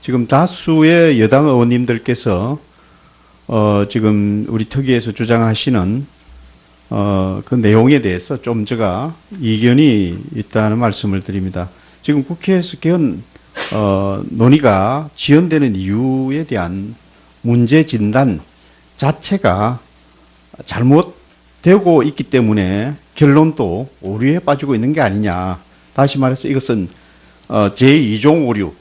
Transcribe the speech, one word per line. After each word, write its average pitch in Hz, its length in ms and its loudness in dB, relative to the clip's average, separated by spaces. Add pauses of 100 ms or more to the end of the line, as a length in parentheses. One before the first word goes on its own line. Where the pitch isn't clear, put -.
지금 123 260 -2
다수의 160 920 2
여당 135 260 4
의원님들께서, 120 1080 0 (920)
어, 104 420 2
지금 104 600 0
우리 113 160 -4
특위에서 123 460 -2
주장하시는, 113 960 -2 (840)
어, 98 560 -2
그 123 100 -4
내용에 117 460 4
대해서 101 400 -6
좀 117 240 -4
제가 113 480 -4 (260)
이견이 113 760 2 (180)
있다는 107 420 -2
말씀을 104 440 -2
드립니다. 92 480 -6 (320)
지금 147 220 -2
국회에서 175 540 -4
개헌, 147 460 -2 (500)
어, 98 560 0
논의가 127 840 2
지연되는 147 600 2
이유에 131 720 -4
대한 98 500 -6 (460)
문제 123 440 2
진단 110 540 0 (560)
자체가 123 840 -2 (840)
잘못되고 175 1400 0
있기 147 200 -4
때문에 107 680 0 (220)
결론도 139 720 2 (120)
오류에 117 380 -2
빠지고 139 360 -2
있는 123 180 -2
게 156 80 -2
아니냐. 95 580 -2 (340)
다시 139 240 0
말해서 131 300 -2
이것은, 127 400 -2 (640)
어, 104 260 0
제이종 135 720 2
오류 101 340 -4